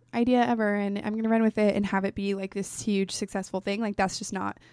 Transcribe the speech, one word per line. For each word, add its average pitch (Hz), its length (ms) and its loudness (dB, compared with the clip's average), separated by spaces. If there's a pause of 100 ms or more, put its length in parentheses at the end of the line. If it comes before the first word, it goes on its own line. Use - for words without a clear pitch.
(120)
idea 240 340 4
ever 220 300 2
and 202 220 -2
I'm 214 180 -4
gonna 220 120 -2
run 226 140 4
with 220 160 2
it 208 160 4
and 208 120 0
have 190 180 0
it 190 100 -2
be, 196 200 -2
like, 190 200 -6
this - 280 -6
huge 196 300 0
successful 190 480 -6
thing." 202 200 -4
Like, 208 160 -4
that's 190 220 0
just - 140 -8
not 196 260 -6 (140)